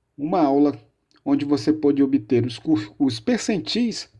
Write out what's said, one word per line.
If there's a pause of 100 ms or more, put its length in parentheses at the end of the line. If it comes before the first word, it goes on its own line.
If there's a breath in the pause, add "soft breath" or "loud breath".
(160)
uma
aula (460)
onde
você
pôde
obter
os
cur-,
os
percentis (100)